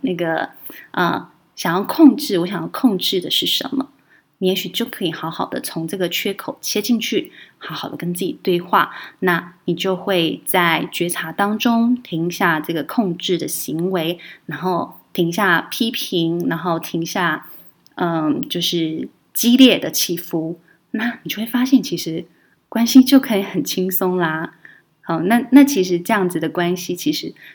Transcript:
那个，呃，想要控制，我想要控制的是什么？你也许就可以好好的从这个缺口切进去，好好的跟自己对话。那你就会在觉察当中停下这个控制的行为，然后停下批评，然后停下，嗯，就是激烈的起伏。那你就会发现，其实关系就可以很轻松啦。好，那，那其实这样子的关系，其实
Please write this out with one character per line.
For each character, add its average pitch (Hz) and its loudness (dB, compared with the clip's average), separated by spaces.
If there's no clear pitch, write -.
那 185 -2
个， 165 -2
呃， 175 -2
想 - -2
要 175 0
控 285 8
制， - -2
我 175 -2
想 185 -6
要 160 -6
控 196 0
制 180 -2
的 156 -6
是 - 0
什 - -4
么？ - -4
你 190 0
也 190 2
许 185 -6
就 233 -4
可 - -8
以 160 -2
好 165 -8
好 - -6
的 - -8
从 165 -6
这 196 -8
个 180 -2
缺 196 -4
口 - -10
切 - -4
进 226 0
去， - -4
好 - -14
好 - -10
的 - -12
跟 175 -4
自 175 -4
己 - -6
对 180 0
话。 175 0
那 175 0
你 175 0
就 190 -2
会 180 -2
在 170 2
觉 170 -4
察 165 -6
当 208 -2
中 233 2
停 175 -4
下 170 2
这 156 -4
个 156 -2
控 180 -2
制 180 -2
的 165 -4
行 175 -4
为， 175 -2
然 147 -10
后 170 -4
停 170 0
下 175 2
批 - -2
评， 170 -2
然 170 -2
后 165 -2
停 165 -6
下， 165 -2
嗯， 156 -2
就 175 -4
是 165 -4
激 240 4
烈 254 10
的 - -6
起 - -2
伏。 170 -6
那 233 -4
你 160 -8
就 - -8
会 214 -6
发 247 0
现， 262 6
其 175 -6
实 165 -6
关 226 0
系 254 10
就 254 8
可 233 2
以 196 0
很 190 -4
轻 185 -2
松 185 0
啦。 160 -2
好， 165 -4
那， 233 2
那 277 12
其 262 4
实 180 0
这 175 -2
样 190 2
子 175 -2
的 160 -2
关 175 0
系， 175 -6
其 156 -2
实 - -8